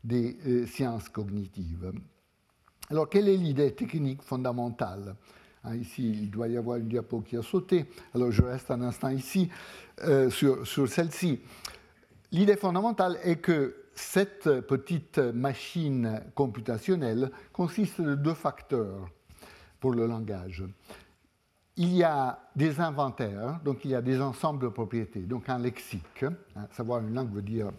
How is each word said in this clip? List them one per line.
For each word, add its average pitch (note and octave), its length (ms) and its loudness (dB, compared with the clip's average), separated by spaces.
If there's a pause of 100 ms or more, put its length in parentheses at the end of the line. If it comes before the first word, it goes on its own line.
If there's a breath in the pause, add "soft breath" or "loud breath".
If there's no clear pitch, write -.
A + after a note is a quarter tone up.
des, A#2+ 340 0 (100)
euh, B2 200 2
sciences A#2 420 -4
cognitives. F#2+ 840 -6 (960)
Alors, D#3 180 2
quelle G3+ 220 6
est F#3+ 80 6
l'idée C#3+ 340 2
technique C#3+ 480 -2
fondamentale ? A#2+ 960 -4 (480 soft breath)
Hein, A2+ 120 -6
ici, A#2+ 340 -4
il G#2 200 -4
doit A2+ 180 -4
y A#2+ 100 -2
avoir A#2+ 180 -2
une A2+ 120 -4
diapo A2+ 340 -4
qui - 120 -8
a A#2 80 -2
sauté. F3 440 0 (280 loud breath)
Alors, B2 160 2
je G2 120 6
reste B2 280 0
un B2 120 0
instant B2 260 -2
ici, C3+ 400 0 (540 loud breath)
euh, C#3 260 6
sur, C3 380 2
sur C#3 200 2
celle-ci. E3 540 0 (920 loud breath)
L'idée G3+ 260 6
fondamentale F#3+ 680 2
est E3+ 120 4
que D3 400 2 (180)
cette E3 680 2
petite C#3 580 -2
machine B2+ 1000 0 (140)
computationnelle B2 960 0 (240 loud breath)
consiste F3+ 480 0
de C#3+ 140 2
deux D3+ 180 0
facteurs G2+ 760 -4 (720 loud breath)
pour C3 120 2
le A#2 140 2
langage. G2 580 -6 (1120 loud breath)
Il F3 180 4
y F3 100 6
a C#3 340 2 (160)
des D3+ 260 2
inventaires, C3+ 840 -2
donc C#3 220 -2
il C3+ 60 0
y - 20 2
a A#2+ 80 0
des C3 180 2
ensembles C#3 420 -2
de B2+ 60 0
propriétés, A2 520 -4
donc A2 280 -6
un B2+ 100 -2
lexique. A2 640 -6
Hein, C3+ 500 -6
savoir A#2+ 280 -4
une A2 140 -4
langue B2 180 -4
veut G2+ 80 -4
dire G#2 380 -4